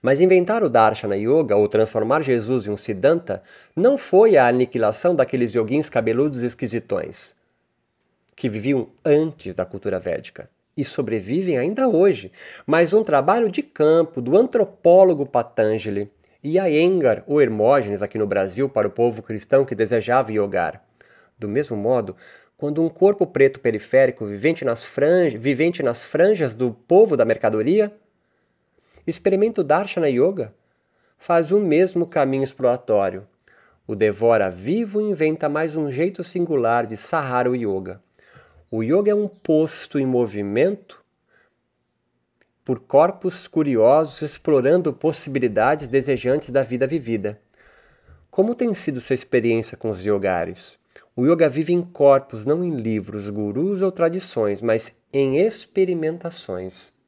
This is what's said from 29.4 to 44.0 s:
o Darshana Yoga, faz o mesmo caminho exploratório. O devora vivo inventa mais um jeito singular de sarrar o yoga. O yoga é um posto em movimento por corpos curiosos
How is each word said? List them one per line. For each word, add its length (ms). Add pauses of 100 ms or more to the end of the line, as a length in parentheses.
o 20
Darshana 440
Yoga, 460 (640)
faz 340
o 80
mesmo 460
caminho 380
exploratório. 840 (600)
O 80
devora 540
vivo 520
inventa 480
mais 260
um 160
jeito 320
singular 600
de 100
sarrar 520
o 80
yoga. 460 (680)
O 140
yoga 260
é 60
um 120
posto 720
em 80
movimento 960 (1600)
por 160
corpos 680
curiosos 760